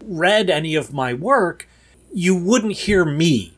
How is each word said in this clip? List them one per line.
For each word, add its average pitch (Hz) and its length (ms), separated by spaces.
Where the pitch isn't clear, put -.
read 190 460
any 156 240
of 143 180
my 131 220
work, 175 520
you 185 220
wouldn't 208 520
hear 190 180
me, 147 540